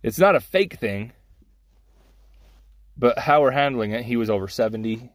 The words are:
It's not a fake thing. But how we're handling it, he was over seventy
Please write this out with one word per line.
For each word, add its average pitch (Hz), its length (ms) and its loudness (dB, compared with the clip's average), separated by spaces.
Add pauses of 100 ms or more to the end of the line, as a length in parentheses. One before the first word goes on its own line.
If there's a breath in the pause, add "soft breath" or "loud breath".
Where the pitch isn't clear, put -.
It's 117 160 -6
not 190 160 6
a 131 60 2
fake 190 340 -2
thing. 104 380 -8 (1800)
But 120 240 2
how 151 200 4
we're 135 120 4
handling 131 400 -2
it, 117 120 -6
he 120 120 -4
was 113 140 0
over 95 180 -2
seventy 113 680 -4